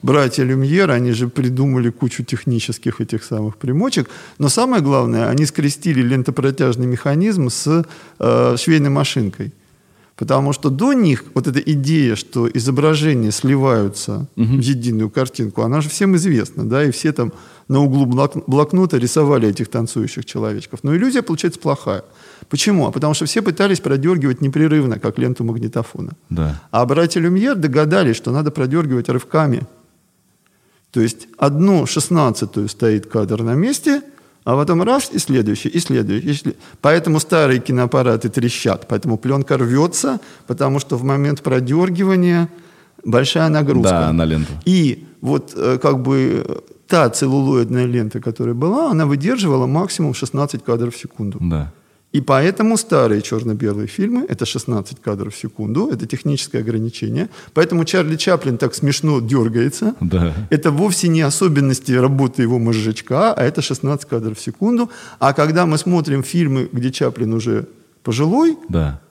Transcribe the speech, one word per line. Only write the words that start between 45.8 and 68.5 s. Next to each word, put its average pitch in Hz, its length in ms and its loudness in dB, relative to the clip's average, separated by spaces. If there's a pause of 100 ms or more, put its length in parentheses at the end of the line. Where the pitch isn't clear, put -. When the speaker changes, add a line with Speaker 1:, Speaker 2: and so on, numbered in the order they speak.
Speaker 1:
как 139 200 2
бы, 131 460 0
э, - 120 -8 (280)
та 156 220 4
целлулоидная 131 760 0
лента, 120 360 -2
которая 117 340 -4
была, 214 340 0
она 160 160 2
выдерживала 143 600 0
максимум 156 460 -2
шестнадцать 135 500 -6
кадров 120 320 -2
в - 20 -18
секунду. - 440 -8
Speaker 2:
Да. 78 320 -2 (400)
Speaker 1:
И 143 80 0
поэтому 190 560 2
старые 120 440 2
чёрно-белые 107 640 -4
фильмы — 240 440 -2
это - 160 -4
шестнадцать - 560 -6
кадров 104 340 -6
в - 20 -16
секунду, 113 540 -4
это 113 160 -6
техническое 135 520 -4
ограничение. 113 680 -4 (260)
Поэтому 170 300 2
Чарли 160 320 0
Чаплин 156 420 0
так 127 180 -2
смешно 143 440 0
дёргается. 120 800 0
Speaker 2:
Да. 85 340 0 (160)
Speaker 1:
Это 151 220 2
вовсе 175 380 0
не 160 120 2
особенности 139 720 0
работы 131 520 2
его 120 160 2
мозжечка, 117 760 0
а - 100 0
это 120 180 0
шестнадцать 143 480 -4
кадров 110 280 -4
в - 40 -16
секунду. 233 480 -2 (300)
А 139 140 4
когда 156 320 2
мы 156 120 0
смотрим 156 460 0
фильмы, 135 480 0
где 123 200 -2
Чаплин 120 420 -2
уже 113 340 -2 (360)
пожилой, 208 540 2 (120)